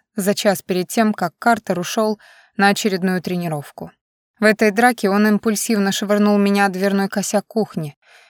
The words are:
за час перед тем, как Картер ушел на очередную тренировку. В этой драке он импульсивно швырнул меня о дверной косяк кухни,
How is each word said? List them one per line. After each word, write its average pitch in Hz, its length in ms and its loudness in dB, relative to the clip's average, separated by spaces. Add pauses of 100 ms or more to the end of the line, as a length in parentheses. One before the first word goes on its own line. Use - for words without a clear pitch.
(160)
за 196 200 0
час 196 260 0
перед 180 260 -4
тем, 214 260 2
как 175 260 -6
Картер 214 400 0
ушел 214 400 -2 (360)
на 202 140 2
очередную 190 520 -2
тренировку. 170 720 -8 (480)
В 208 60 2
этой 214 260 4
драке 233 380 2
он 202 180 2
импульсивно 208 640 0
швырнул 208 460 2
меня 202 280 2
о 196 40 0
дверной 196 400 0
косяк 202 360 -2
кухни, 175 520 -4 (320)